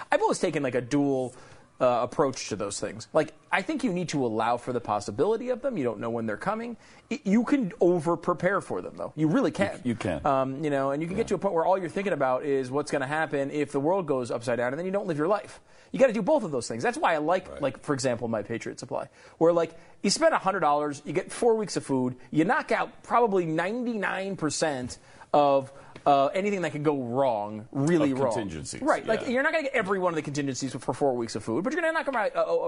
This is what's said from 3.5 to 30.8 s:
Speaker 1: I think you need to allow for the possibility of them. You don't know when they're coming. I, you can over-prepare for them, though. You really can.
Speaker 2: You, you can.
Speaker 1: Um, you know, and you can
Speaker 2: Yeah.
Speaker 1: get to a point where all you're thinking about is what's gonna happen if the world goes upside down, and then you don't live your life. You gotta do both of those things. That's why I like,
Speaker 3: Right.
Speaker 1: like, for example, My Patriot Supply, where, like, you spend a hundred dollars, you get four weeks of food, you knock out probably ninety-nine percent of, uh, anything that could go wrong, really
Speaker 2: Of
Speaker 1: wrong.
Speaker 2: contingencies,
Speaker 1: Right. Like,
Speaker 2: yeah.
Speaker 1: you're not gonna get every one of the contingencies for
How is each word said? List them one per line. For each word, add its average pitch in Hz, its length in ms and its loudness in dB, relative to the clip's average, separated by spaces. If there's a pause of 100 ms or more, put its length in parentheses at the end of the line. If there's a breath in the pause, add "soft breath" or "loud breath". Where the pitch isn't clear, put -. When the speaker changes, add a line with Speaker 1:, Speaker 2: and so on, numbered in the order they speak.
Speaker 1:
I 185 120 4
think 302 200 -4
you 226 100 0
need 175 180 -2
to 139 140 0
allow 113 320 0
for 127 160 -6
the 120 80 -2
possibility 135 680 -2
of 240 140 -4
them. 269 140 -2
You 147 60 -2
don't 113 160 0
know 117 120 -4
when 117 160 -2
they're 104 100 -2
coming. 226 400 -4 (340 loud breath)
I, 233 140 -6
you 208 180 4
can 247 380 2
over-prepare 175 800 2
for 101 220 -6
them, 80 140 -10
though. 87 200 -8
You 156 100 2
really 185 240 4
can. 196 320 -2
Speaker 2:
You, 123 80 -2
you 110 60 2
can. 82 280 -2
Speaker 1:
Um, 135 380 0
you 151 80 0
know, 139 220 0
and 147 100 -2
you 170 60 -4
can 175 80 -4
Speaker 2:
Yeah. 226 60 2
Speaker 1:
get - 60 -2
to 202 60 0
a 170 40 0
point 190 160 -2
where 165 100 2
all 180 120 4
you're 185 120 -2
thinking 190 240 -2
about 131 320 2
is 135 260 0
what's 143 220 -2
gonna 139 160 0
happen 143 420 -2
if 147 220 -2
the 139 80 0
world 175 260 0
goes 127 240 -2
upside 123 280 -2
down, 123 140 0
and 147 60 -6
then 180 80 -4
you 190 60 -4
don't 202 160 -2
live 151 100 -2
your 151 100 0
life. - 320 -2 (300 loud breath)
You - 80 -6
gotta 254 140 6
do 214 100 0
both 247 220 2
of 160 80 -4
those 120 160 -2
things. 120 160 -6
That's 240 140 -2
why 190 160 2
I 151 40 0
like, 175 320 0
Speaker 3:
Right. 156 120 -10
Speaker 1:
like, 135 200 -2
for 151 120 0
example, 120 340 -2
My 110 140 -2
Patriot 113 360 -8
Supply, - 300 -8 (300 loud breath)
where, 165 140 6
like, 165 200 2 (300 loud breath)
you 202 80 2
spend 311 240 4
a 196 40 4
hundred 190 220 0
dollars, 147 440 0
you - 80 -8
get 170 200 -4
four 233 240 4
weeks 214 200 -4
of 143 80 -4
food, 127 300 0 (160 loud breath)
you 151 140 4
knock 262 260 0
out 190 320 -2
probably 196 420 2
ninety-nine 190 920 -2
percent 139 600 -2 (360 loud breath)
of, 139 380 4 (320 loud breath)
uh, 139 300 6
anything 196 280 0
that 151 100 -2
could 147 100 -6
go 147 180 2
wrong, 117 720 0
really 147 400 4
Speaker 2:
Of 127 80 -2
Speaker 1:
wrong. 131 140 2
Speaker 2:
contingencies, 90 500 -6
Speaker 1:
Right. 262 240 2
Like, 220 160 0
Speaker 2:
yeah. - 60 -6
Speaker 1:
you're 254 160 0
not 311 80 0
gonna 320 120 0
get 269 100 -6
every 202 260 0
one 180 120 2
of 160 40 -2
the 151 60 -2
contingencies 139 520 -4
for 135 180 -6